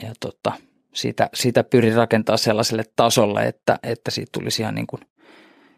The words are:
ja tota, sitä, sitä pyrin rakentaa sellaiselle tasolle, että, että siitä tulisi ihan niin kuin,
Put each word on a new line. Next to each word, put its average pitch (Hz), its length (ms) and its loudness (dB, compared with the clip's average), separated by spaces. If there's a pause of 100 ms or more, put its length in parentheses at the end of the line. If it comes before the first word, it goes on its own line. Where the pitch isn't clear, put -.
ja 110 180 -12
tota, - 320 -6 (420)
sitä, - 400 -2
sitä 117 300 0
pyrin 113 300 4
rakentaa 113 420 2
sellaiselle 113 480 0 (120)
tasolle, 113 500 2
että, - 360 -2
että 120 280 -6
siitä - 220 -8
tulisi 113 300 -6
ihan 110 120 -6
niin 113 120 -6
kuin, - 140 -14 (760)